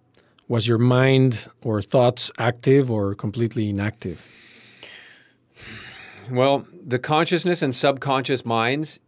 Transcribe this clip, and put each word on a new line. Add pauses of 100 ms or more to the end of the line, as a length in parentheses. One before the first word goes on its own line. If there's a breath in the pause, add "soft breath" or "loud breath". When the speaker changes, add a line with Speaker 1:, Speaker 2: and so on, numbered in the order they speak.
(480 soft breath)
Speaker 1:
was
your
mind (160)
or
thoughts
active
or
completely
inactive? (2000 loud breath)
Speaker 2:
Well, (180)
the
consciousness
and
subconscious
minds,